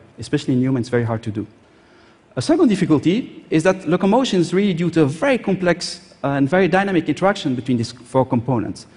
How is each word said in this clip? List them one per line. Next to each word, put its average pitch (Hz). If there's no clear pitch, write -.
Especially 139
in 123
humans, 131
it's -
very 120
hard 113
to 113
do. 107
A 127
second 320
difficulty 170
is 156
that 190
locomotion 196
is 170
really 196
due 165
to 160
a 151
very 233
complex, 180
uh, 135
and 139
very 185
dynamic 185
interaction 165
between 120
these 113
four -
components. 117